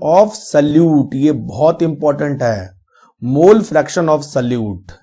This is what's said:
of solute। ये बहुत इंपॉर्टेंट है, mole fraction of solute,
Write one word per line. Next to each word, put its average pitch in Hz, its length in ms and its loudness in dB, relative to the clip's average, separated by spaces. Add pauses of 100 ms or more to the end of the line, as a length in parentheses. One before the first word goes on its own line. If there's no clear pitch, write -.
of 190 220 4
solute। 151 840 0
ये 147 180 0
बहुत 147 500 -2
इंपॉर्टेंट 143 600 -2
है, 104 280 -4 (520)
mole 160 360 4
fraction 156 500 -2
of 151 120 0
solute, 120 720 -6 (100)